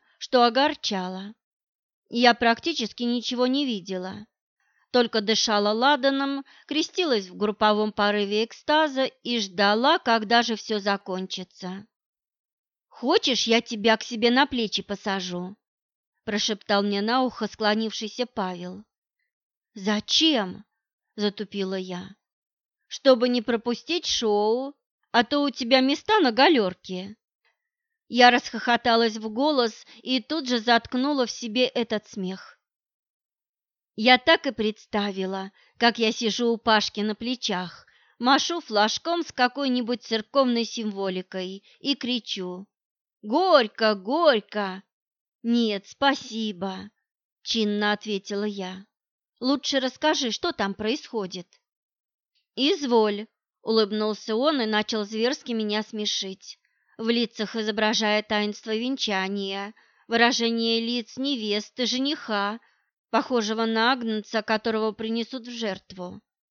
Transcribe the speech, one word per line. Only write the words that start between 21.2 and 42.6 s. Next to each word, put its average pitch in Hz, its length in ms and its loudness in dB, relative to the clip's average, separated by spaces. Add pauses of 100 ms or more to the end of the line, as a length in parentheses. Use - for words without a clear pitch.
я. 185 400 -8 (720)
«Чтобы 254 420 4
не 247 120 2
пропустить 233 640 -2
шоу, 220 680 0 (380)
а 240 120 4
то 285 200 0
у 285 60 0
тебя 262 320 2
места 302 380 2
на 269 120 4
галерке». 208 840 2 (880)
Я 240 240 8
расхохоталась 233 840 2
в 220 120 -8
голос 247 560 0 (160)
и 254 200 -2
тут 302 260 -6
же 240 120 0
заткнула 247 640 2
в - 60 -8
себе 240 340 -2
этот 226 420 -4
смех. 185 500 -10 (1400)
Я 247 200 8
так 330 260 4
и 269 60 0
представила, 196 1000 -4 (260)
как 233 200 2
я 226 140 2
сижу 233 420 0
у 220 40 -2
Пашки 214 420 2
на 208 160 -2
плечах, 202 720 -6 (320)
машу 285 420 2
флажком 226 640 -2
с - 80 -14
какой-нибудь 247 720 -2
церковной 233 600 0
символикой 190 1000 -6 (160)
и 269 160 -2
кричу: 202 720 -6 (560)